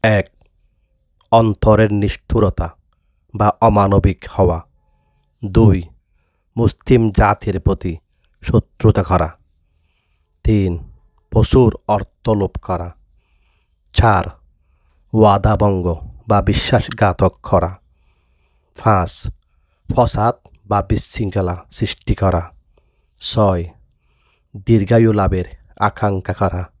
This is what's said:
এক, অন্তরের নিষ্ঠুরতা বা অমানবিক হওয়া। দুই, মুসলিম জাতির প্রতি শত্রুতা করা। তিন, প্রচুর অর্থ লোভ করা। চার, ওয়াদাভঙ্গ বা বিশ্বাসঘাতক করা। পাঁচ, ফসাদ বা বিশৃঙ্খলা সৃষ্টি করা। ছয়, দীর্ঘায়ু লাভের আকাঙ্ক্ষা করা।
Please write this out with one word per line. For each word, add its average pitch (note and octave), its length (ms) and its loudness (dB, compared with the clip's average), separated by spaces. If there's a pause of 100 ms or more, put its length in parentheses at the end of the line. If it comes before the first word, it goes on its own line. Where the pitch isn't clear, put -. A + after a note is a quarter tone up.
এক, G#2 260 0 (1040)
অন্তরের A2 600 2
নিষ্ঠুরতা G2+ 800 -2 (600)
বা G#2 260 0
অমানবিক G2 640 2 (140)
হওয়া। F2 260 0 (800)
দুই, G2 380 2 (760)
মুসলিম A#2 540 2
জাতির G2+ 500 -2
প্রতি F#2 360 -4 (460)
শত্রুতা - 600 0
করা। F2 340 -2 (1080)
তিন, F#2+ 460 -2 (400)
প্রচুর A#2 460 4 (120)
অর্থ - 400 -4
লোভ G2+ 220 0 (120)
করা। F2 320 -8 (1000)
চার, F#2+ 300 2 (880)
ওয়াদাভঙ্গ G2 1000 0 (180)
বা G#2 140 2
বিশ্বাসঘাতক G2+ 1000 -2
করা। F2+ 340 -2 (1080)
পাঁচ, G2 420 0 (680)
ফসাদ A#2 400 0 (320)
বা G2+ 160 -2
বিশৃঙ্খলা G2 720 -4 (140)
সৃষ্টি - 440 -4
করা। F2 360 -2 (680)
ছয়, F#2+ 440 0 (1000)
দীর্ঘায়ু A2+ 460 2
লাভের F#2 320 -2 (360)
আকাঙ্ক্ষা G2+ 520 -4
করা। F#2 380 -4 (100)